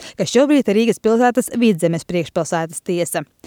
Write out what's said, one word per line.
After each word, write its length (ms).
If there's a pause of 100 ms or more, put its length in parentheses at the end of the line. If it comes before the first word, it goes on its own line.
(120)
kas 220
šobrīd 340
ir 80
Rīgas 240
pilsētas 560
Vidzemes 480
priekšpilsētas 800
tiesa. 400 (220)